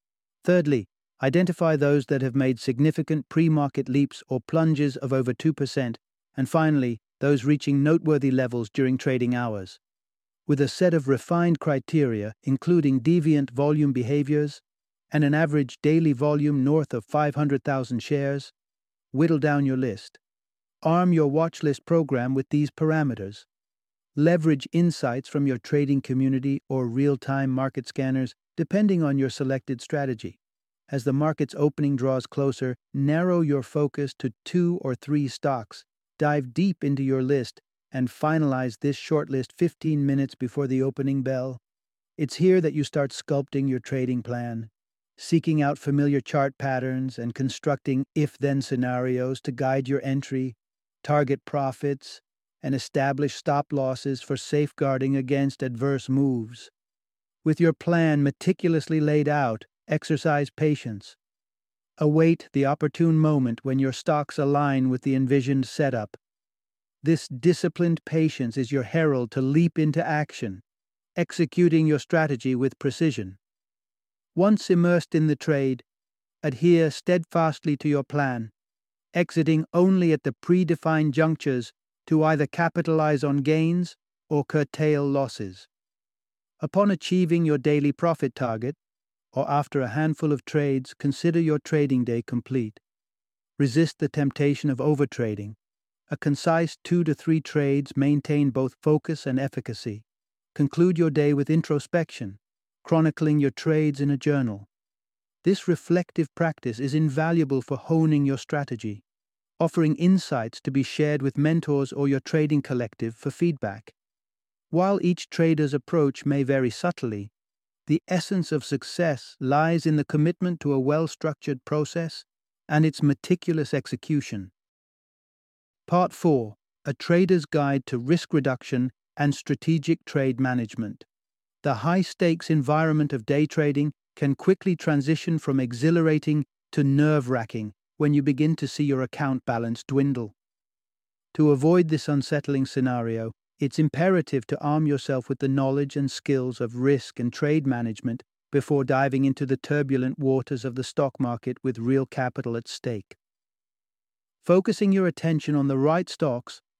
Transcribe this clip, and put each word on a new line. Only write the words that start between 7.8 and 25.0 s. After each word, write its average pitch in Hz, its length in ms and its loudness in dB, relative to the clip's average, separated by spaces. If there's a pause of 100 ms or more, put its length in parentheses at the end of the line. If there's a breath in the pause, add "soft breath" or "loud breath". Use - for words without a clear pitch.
noteworthy 151 480 2
levels 123 400 -2
during 131 260 2
trading 123 380 0
hours. 110 460 -6 (640)
With 143 160 0
a 139 60 4
set 180 260 2
of 151 140 0
refined 170 540 0
criteria, 131 840 -2
including 139 580 2
deviant 147 500 2
volume 143 420 2
behaviors 143 680 -2 (520)
and 151 100 2
an 143 120 4
average 147 480 0
daily 156 300 4
volume 147 520 0
north 147 280 2
of 120 120 -4
five 147 320 0
hundred 139 260 0
thousand 127 400 -4
shares, 139 500 -4 (600)
whittle 156 260 2
down 143 260 2
your 131 120 0
list. 127 420 -4 (640)
Arm 175 300 4
your 151 160 4
watch 160 340 -2
list 147 240 -2
program 135 480 0
with 135 140 -2
these 147 240 0
parameters. 143 720 -2 (720)
Leverage 156 560 2
insights 147 560 0